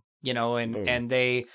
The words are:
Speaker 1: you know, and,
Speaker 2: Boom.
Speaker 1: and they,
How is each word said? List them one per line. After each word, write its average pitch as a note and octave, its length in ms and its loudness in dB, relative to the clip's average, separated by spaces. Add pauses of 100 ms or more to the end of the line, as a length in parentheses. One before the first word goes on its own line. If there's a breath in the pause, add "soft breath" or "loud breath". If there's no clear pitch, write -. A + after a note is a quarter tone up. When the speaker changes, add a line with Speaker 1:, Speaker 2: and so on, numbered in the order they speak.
(220)
Speaker 1:
you B2+ 100 -2
know, A#2+ 240 0
and, A#2 160 -2
Speaker 2:
Boom. G#2+ 160 -2
Speaker 1:
and A#2+ 220 0
they, B2+ 340 2 (100)